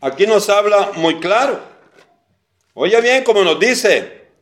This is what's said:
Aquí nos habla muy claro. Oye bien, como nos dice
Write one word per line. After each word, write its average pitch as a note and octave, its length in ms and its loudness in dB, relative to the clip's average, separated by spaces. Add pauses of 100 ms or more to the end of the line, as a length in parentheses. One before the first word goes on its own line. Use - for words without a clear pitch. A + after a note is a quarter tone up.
Aquí C3+ 260 -2
nos G#3 220 0
habla G3+ 460 0
muy E3 240 -2
claro. G#3 420 -2 (1120)
Oye F#3 260 2
bien, B3+ 240 0
como G#3+ 180 2
nos D#3+ 160 0
dice G3 680 -2 (140)